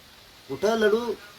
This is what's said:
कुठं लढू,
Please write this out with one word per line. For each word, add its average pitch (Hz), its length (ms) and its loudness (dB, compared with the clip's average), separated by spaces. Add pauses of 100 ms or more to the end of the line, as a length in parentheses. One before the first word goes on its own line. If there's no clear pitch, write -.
(500)
कुठं 202 280 0
लढू, 220 340 2 (280)